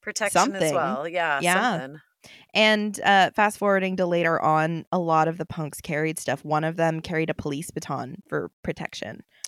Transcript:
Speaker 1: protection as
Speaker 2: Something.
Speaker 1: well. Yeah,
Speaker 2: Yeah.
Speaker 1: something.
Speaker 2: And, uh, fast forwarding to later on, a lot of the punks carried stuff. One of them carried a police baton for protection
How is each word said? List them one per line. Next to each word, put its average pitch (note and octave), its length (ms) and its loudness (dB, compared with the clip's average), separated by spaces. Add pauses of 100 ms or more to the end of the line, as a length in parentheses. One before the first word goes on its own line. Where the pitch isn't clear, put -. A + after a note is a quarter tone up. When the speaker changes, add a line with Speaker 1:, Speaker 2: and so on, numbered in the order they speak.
Speaker 1:
protection G#3 380 -2 (160)
as F#3+ 60 -4
Speaker 2:
Something. D#3 140 2
Speaker 1:
well. C3+ 340 -2
Yeah, E3 340 0
Speaker 2:
Yeah. F#3 380 2
Speaker 1:
something. C#3 200 -12 (540)
Speaker 2:
And, G#3+ 480 2
uh, G3 300 6
fast G#3 260 2
forwarding F#3+ 380 2
to F#3 100 0
later E3+ 340 2
on, D#3 520 2
a F#3 60 0
lot D#3+ 300 4
of E3 80 -4
the E3 80 -6
punks - 380 -8
carried D#3 360 -2
stuff. - 240 -4
One D3+ 220 0
of E3 120 -2
them D#3+ 240 0
carried D#3+ 280 -2
a D#3 60 -2
police D3 360 -8
baton C3 580 -8
for C#3+ 220 -4 (120)
protection - 640 -10 (240)